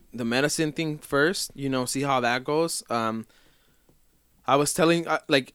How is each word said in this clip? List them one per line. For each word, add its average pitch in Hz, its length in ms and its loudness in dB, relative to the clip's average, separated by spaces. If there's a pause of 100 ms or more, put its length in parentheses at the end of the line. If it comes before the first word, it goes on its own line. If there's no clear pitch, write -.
(140)
the 117 100 -6
medicine 143 480 0
thing 156 260 -4
first, 151 560 0
you 139 140 -6
know, 127 180 -2
see 135 160 -4
how 135 180 2
that 123 240 0
goes. 160 460 -2
Um, 113 360 -2 (1200)
I 131 100 4
was 143 160 2
telling, 170 340 2
uh, 156 120 0 (100)
like, 156 260 2